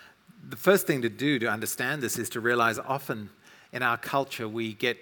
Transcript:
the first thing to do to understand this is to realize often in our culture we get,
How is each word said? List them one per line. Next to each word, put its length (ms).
the 80
first 300
thing 160
to 60
do 320
to 60
understand 540
this 180
is 120
to 100
realize 380
often 520
in 100
our 160
culture 500
we 240
get, 300